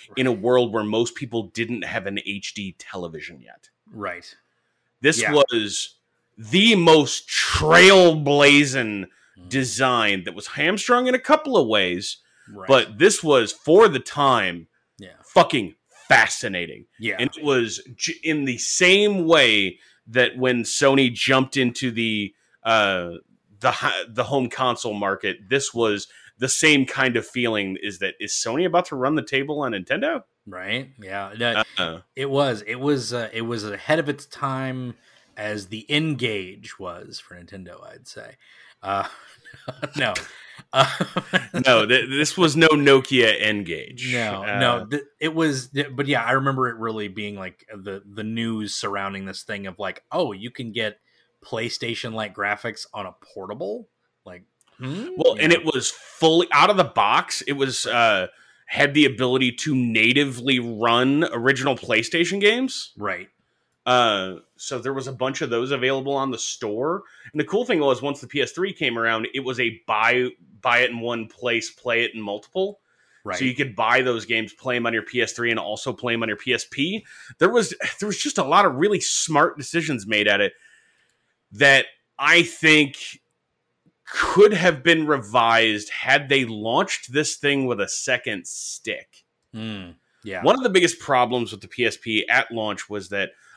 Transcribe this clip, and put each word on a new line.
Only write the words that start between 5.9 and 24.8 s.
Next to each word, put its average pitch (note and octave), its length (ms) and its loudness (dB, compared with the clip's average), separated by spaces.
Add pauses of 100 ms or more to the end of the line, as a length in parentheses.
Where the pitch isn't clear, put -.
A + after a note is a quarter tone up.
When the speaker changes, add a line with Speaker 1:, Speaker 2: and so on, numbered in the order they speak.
Speaker 1:
the F#3+ 380 4
most D#3+ 540 4
trailblazing C#3+ 1800 6 (340)
Speaker 2:
Mm. F2+ 100 -20
Speaker 1:
design A#2 760 0
that F2+ 100 -10
was G2+ 120 -14
hamstrung A3 600 0
in B3 80 2
a B3+ 40 -2
couple D4+ 380 0
of C3+ 100 4
ways, G2 500 0 (340)
Speaker 2:
Right. G#2 160 -12
Speaker 1:
but A2 300 4
this F3+ 260 4
was, C3 280 4
for G3+ 360 6
the C#3+ 120 -2
time, G#2 680 0 (320)
Speaker 2:
Yeah. F#2 140 -20 (200)
Speaker 1:
fucking B2 420 2 (320)
fascinating. F#2+ 800 0 (140)
Speaker 2:
Yeah. G#2+ 200 -4
Speaker 1:
And B2 160 -2
it D#3 80 -14
was B2+ 380 0 (140)
j-, - 280 -8
in D3+ 220 -2
the B2 120 -6
same F#3+ 680 2
way A2+ 540 4 (280)
that A#2+ 300 0
when B2+ 260 0
Sony C3+ 500 4
jumped C3 440 0
into B2 340 0
the, G#2+ 420 -4 (300)
uh, G2 500 0 (460)
the B2 120 2
hi-, G2+ 360 -4
the A#2 180 -4
home B2+ 240 -2
console A#2+ 440 -4